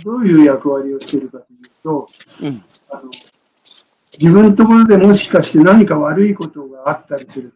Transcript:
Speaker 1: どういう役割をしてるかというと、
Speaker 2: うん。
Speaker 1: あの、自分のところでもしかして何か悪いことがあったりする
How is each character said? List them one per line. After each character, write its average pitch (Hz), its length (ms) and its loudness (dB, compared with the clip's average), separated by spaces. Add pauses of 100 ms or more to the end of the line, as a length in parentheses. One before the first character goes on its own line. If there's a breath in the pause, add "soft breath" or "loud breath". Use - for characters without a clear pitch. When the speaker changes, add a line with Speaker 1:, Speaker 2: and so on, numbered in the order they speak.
Speaker 1:
ど 220 140 -10
う 247 100 -4
い 175 80 2
う 156 100 6
役 139 260 -2
割 139 240 -6
を 135 60 -12
し - 60 -20
て 139 140 -6
る 131 80 -16
か 131 100 -20
と - 140 -20
い - 40 -20
う - 140 -20 (140)
と、 151 240 -8 (340)
Speaker 2:
う 147 60 -10
ん。 117 160 -14 (240)
Speaker 1:
あ 139 80 -18
の、 131 140 -20 (1080)
自 165 140 2
分 208 180 4
の 202 60 0
と 220 100 4
こ 226 80 0
ろ 226 120 4
で 208 100 2
も 196 160 4
し - 160 -2
か 170 140 0
し - 100 -12
て 165 60 2
何 190 280 4
か 156 120 -4
悪 156 280 -2
い 202 80 -4
こ 165 140 -12
と 147 180 -20
が 131 240 -12
あ 151 40 -8
っ - 120 -16
た 147 120 -10
り 127 100 -18
す 131 120 -16
る 123 140 -20